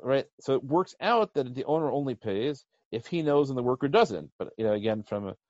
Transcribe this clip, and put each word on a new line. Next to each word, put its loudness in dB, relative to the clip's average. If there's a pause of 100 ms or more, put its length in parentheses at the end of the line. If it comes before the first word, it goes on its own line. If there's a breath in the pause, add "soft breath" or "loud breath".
right, 0 (140)
so 0
it 0
works 0
out 0
that -2
the -6
owner 0
only -2
pays -4 (280)
if -8
he -2
knows 4
and -2
the -2
worker 0
doesn't. 2
But, -8
you -2
know, 4
again, 0
from -6
a, -8 (160)